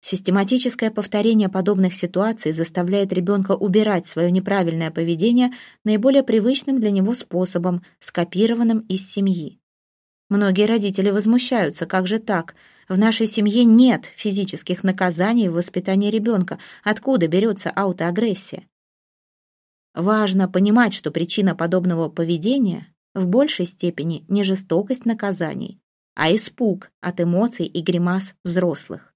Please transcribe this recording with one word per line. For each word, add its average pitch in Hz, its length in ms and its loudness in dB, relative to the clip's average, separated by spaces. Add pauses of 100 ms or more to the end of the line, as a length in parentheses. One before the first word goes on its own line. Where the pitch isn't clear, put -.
Систематическое 202 920 0
повторение 214 560 2
подобных 190 440 0
ситуаций 190 600 -2
заставляет 180 600 -2
ребенка 190 440 0
убирать 196 500 2
свое 175 240 0
неправильное 180 600 0
поведение 208 580 2 (340)
наиболее 233 380 4
привычным 254 580 0
для 214 120 2
него 196 220 2
способом, 180 680 -2 (160)
скопированным 220 920 0
из 190 220 -6
семьи. 180 480 -2 (720)
Многие 202 360 2
родители 202 440 0
возмущаются: 214 760 0
«Как 185 220 -2
же 220 140 -2
так? 185 340 -4 (340)
В 185 80 -2
нашей 220 300 2
семье 214 380 2
нет 233 500 6
физических 190 680 -4
наказаний 190 640 2
в 165 60 -2
воспитании 190 560 -2
ребенка. 214 500 -2 (240)
Откуда 214 420 0
берется 196 440 0
аутоагрессия?» 190 1000 -4 (1300)
Важно 190 540 2
понимать, 208 460 2
что - 160 -6
причина 170 460 -2
подобного 170 520 0
поведения 175 800 -2 (280)
в 190 120 -2
большей 226 400 0
степени 165 600 -6
не 202 160 0
жестокость 190 640 -2
наказаний, 180 720 -4 (340)
а 160 180 2
испуг 208 680 -2
от 175 200 -6
эмоций 175 460 0
и 170 160 -6
гримас 180 520 0 (100)
взрослых. 175 720 -4